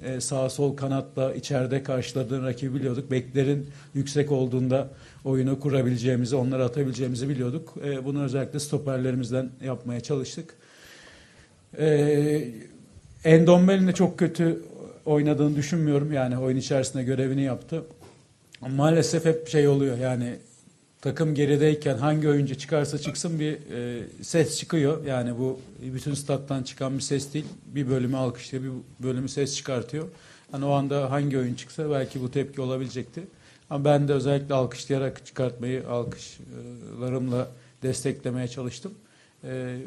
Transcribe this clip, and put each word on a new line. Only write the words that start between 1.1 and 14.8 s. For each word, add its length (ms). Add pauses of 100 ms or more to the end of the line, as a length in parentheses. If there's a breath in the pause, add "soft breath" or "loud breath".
içeride 500
karşıladığını 640
rakibi 300
biliyorduk. 360
Beklerin 560 (260 loud breath)
yüksek 380
olduğunda 560 (360 loud breath)
oyunu 360
kurabileceğimizi, 760
onları 300
atabileceğimizi 640
biliyorduk. 440 (120)
E, 200
bunu 180
özellikle 360
stoperlerimizden 880 (160)
yapmaya 360
çalıştık. 540 (1200 loud breath)
E, 680 (760)
Endombele'nin 640
de 60
çok 260
kötü 420 (440)